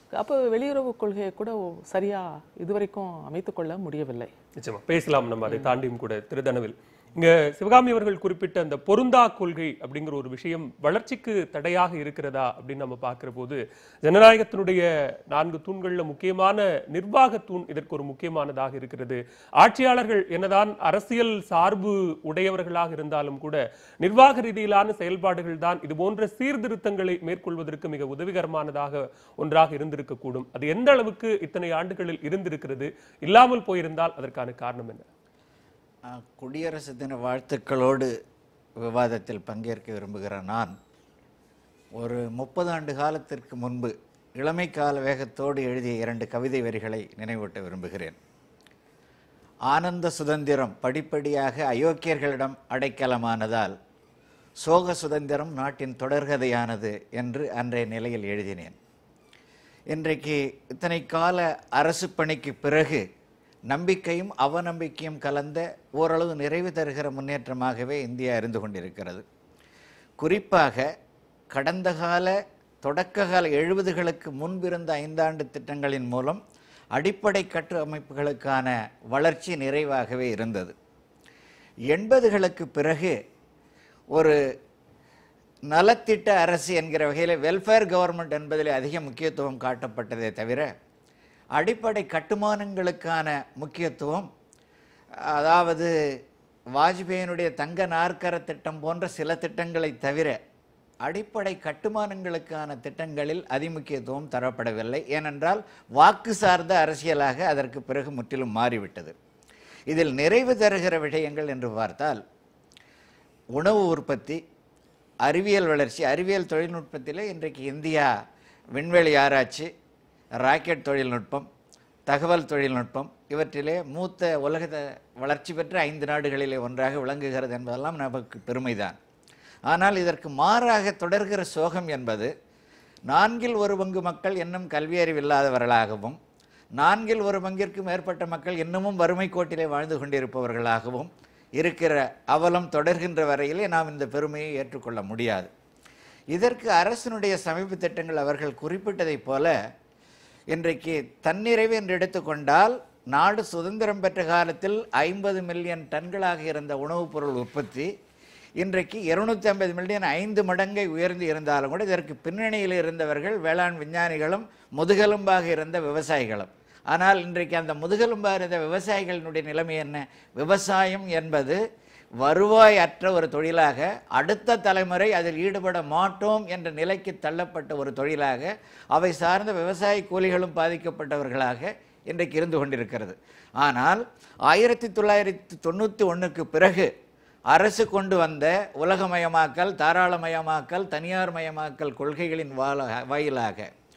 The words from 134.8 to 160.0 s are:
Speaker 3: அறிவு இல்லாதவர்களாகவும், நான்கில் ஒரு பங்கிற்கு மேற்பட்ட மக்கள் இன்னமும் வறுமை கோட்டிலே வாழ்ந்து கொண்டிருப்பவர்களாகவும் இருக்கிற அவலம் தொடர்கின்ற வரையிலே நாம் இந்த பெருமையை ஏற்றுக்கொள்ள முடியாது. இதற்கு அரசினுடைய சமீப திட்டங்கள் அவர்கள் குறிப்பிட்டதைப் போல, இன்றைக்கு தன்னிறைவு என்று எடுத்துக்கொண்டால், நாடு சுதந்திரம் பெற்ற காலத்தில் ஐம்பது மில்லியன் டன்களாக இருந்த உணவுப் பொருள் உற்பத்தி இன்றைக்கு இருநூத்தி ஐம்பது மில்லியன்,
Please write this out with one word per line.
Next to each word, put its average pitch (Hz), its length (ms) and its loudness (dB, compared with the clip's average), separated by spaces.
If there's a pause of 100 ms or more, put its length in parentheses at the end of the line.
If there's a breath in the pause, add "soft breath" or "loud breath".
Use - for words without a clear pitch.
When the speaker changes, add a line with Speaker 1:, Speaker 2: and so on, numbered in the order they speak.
Speaker 3:
அறிவு 160 220 2
இல்லாதவர்களாகவும், 123 960 2 (520 soft breath)
நான்கில் 208 500 2
ஒரு 196 200 0
பங்கிற்கு 190 440 -4
மேற்பட்ட 180 420 -4
மக்கள் 170 320 -6
இன்னமும் 190 380 -2
வறுமை 180 340 2
கோட்டிலே 165 380 -2
வாழ்ந்து 147 380 -4
கொண்டிருப்பவர்களாகவும் 123 1040 -2 (420 soft breath)
இருக்கிற 156 640 0 (100)
அவலம் 170 440 2
தொடர்கின்ற 165 540 0
வரையிலே 147 440 0
நாம் 165 220 0
இந்த 143 180 -6
பெருமையை 151 460 -6
ஏற்றுக்கொள்ள 123 480 -8
முடியாது. 104 480 -4 (760 soft breath)
இதற்கு 226 460 0
அரசினுடைய 202 600 2
சமீப 185 420 -4
திட்டங்கள் 165 420 -4
அவர்கள் 143 440 -2
குறிப்பிட்டதைப் 170 640 -4
போல, 135 480 0 (720 soft breath)
இன்றைக்கு 160 800 -4
தன்னிறைவு 220 480 2
என்று 202 220 0
எடுத்துக்கொண்டால், 175 880 4 (220)
நாடு 180 400 2
சுதந்திரம் 202 560 -4
பெற்ற 185 240 0
காலத்தில் 175 640 0
ஐம்பது 190 520 0
மில்லியன் 170 500 -6
டன்களாக 180 480 -2
இருந்த 147 380 -6
உணவுப் 160 340 -4
பொருள் 143 220 -4
உற்பத்தி 127 680 -6 (540 soft breath)
இன்றைக்கு 185 640 -2
இருநூத்தி 214 320 0
ஐம்பது 190 260 2
மில்லியன், 185 280 -4